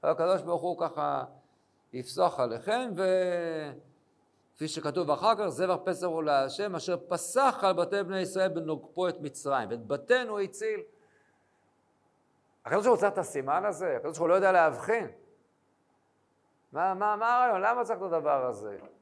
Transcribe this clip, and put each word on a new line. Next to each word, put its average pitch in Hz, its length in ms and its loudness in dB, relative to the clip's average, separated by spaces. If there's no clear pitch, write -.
הקדוש 165 400 2
ברוך 165 200 -2
הוא 175 180 -4
ככה 147 440 -2
יפסח 151 460 0
עליכם, 143 560 -2
וכפי 170 1700 -4
שכתוב 151 420 -2
אחר 202 240 4
כך, 202 140 -2
"זבח 175 360 0
פסח 180 220 -2
הוא 165 160 -2
להשם, 147 520 0
אשר 175 220 -4
פסח 247 540 0
על 190 100 4
בתי 175 300 0
בני 190 180 -4
ישראל 190 280 0
בנוגפו 165 600 -4
את 165 120 -6
מצרים", 139 500 -2
ואת 113 160 -6
בתינו 214 520 0
הציל. 208 420 -4
הקדוש 180 180 2
ברוך 247 120 6
הוא - 40 0
צריך 196 120 4
את 196 60 -2
הסימן 151 460 -2
הזה? 170 320 -2
הקדוש 143 140 -4
ברוך 156 100 -6
הוא 170 80 2
לא 175 60 6
יודע 190 180 6
להבחין. 175 540 4
מה, 180 220 0
מה, 208 220 0
מה 226 180 2
הרעיון? 240 260 4
למה 233 240 2
צריך 196 140 -4
את 180 40 -6
הדבר 151 440 2
הזה? 107 320 -6